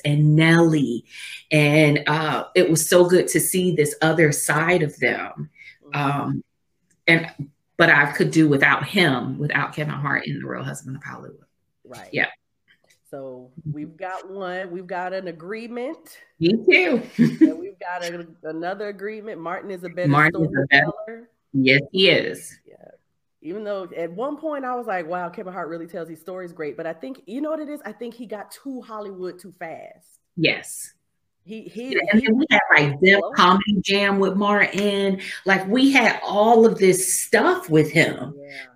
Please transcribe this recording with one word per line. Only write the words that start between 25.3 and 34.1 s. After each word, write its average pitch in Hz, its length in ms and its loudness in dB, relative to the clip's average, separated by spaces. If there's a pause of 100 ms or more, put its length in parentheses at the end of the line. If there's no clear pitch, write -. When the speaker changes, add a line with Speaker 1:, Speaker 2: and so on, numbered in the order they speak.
Speaker 2:
Hart 175 160 -8
really 165 200 -10
tells 170 200 -12
these 160 140 -18
stories 180 320 -12
great." 151 240 -10
But 160 100 -8
I 160 60 -6
think, 262 320 -14
you 233 160 -10
know 302 80 -4
what 311 100 -6
it 302 80 -10
is? 294 160 -12
I 214 80 -12
think 233 220 -12
he 247 120 -16
got 202 240 -14
too 262 320 -14
Hollywood 196 580 -12
too 185 200 -20
fast. - 600 -16 (180)
Speaker 1:
Yes. - 560 -4 (500)
Speaker 2:
He, 220 200 -16
he, 233 320 -14
Speaker 1:
Yeah, 170 40 0 (140)
and 220 80 4
Speaker 2:
he 269 60 -2
Speaker 1:
then 220 100 2
we 294 120 0
had, 208 120 2 (120)
like, 147 180 4 (100)
Def 190 180 6
Speaker 2:
Hello? 190 120 -4
Speaker 1:
Comedy 196 520 4
Jam 196 360 0